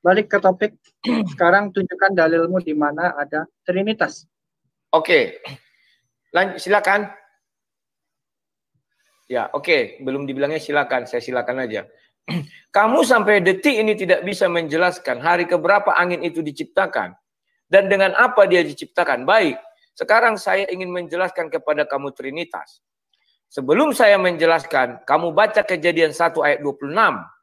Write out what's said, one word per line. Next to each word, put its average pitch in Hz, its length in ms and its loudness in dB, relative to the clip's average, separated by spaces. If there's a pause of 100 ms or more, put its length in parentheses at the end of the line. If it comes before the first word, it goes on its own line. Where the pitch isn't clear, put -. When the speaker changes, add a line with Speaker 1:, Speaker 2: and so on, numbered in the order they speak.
Speaker 1:
Balik 196 280 2
ke 202 80 -2
topik, 202 400 0 (280)
<clears throat> 220 280 -2
sekarang 190 400 2
tunjukkan 196 400 -2
dalilmu 170 480 2
di 160 160 -4
mana 151 400 -2
ada 147 320 -6 (160)
trinitas. 196 640 -4 (640)
Speaker 2:
Oke, 156 480 2 (920)
Lan-, 185 280 0
silakan. 202 480 0 (2250)
Ya, 120 240 -2
oke, 139 480 -2
belum 135 240 -6
dibilangnya 139 320 -4
silakan, 143 480 -2
saya 120 160 -6
silakan 127 400 -4
aja. 107 240 -8 (400)
<clears throat> - 80 -8 (420)
Kamu 233 300 2
sampai 214 320 4
detik 196 400 2
ini 214 160 0
tidak 185 320 0
bisa 190 240 0
menjelaskan 165 720 -2
hari 175 240 0
keberapa 180 480 2
angin 175 320 0
itu 165 160 -6
diciptakan 143 720 -4 (560)
dan 196 160 6
dengan 190 320 2
apa 240 320 6
dia 175 160 4
diciptakan. 147 560 -2
Baik, 170 320 2 (400)
sekarang 220 400 2
saya 196 320 -2
ingin 185 240 -8
menjelaskan 175 560 -4
kepada 151 400 -2
kamu 139 240 -6
Trinitas. 135 720 -12 (680)
Sebelum 165 440 0
saya 202 240 4
menjelaskan, 160 880 0
kamu 160 280 0
baca 214 280 2
Kejadian 165 520 0
satu 165 280 0
ayat 147 200 2
dua 139 120 -4
puluh 143 200 -10
enam. 175 280 2 (200)